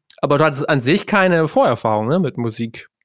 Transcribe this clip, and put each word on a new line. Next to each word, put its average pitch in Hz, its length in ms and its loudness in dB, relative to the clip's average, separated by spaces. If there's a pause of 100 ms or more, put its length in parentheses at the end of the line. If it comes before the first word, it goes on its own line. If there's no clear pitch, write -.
(200)
aber 143 200 2
du 156 60 4
hattest 151 220 -2
an 147 140 0
sich 151 240 0
keine 180 420 2
Vorerfahrung, 113 600 0
ne, 165 120 0
mit 135 200 -4
Musik, 117 480 -6 (180)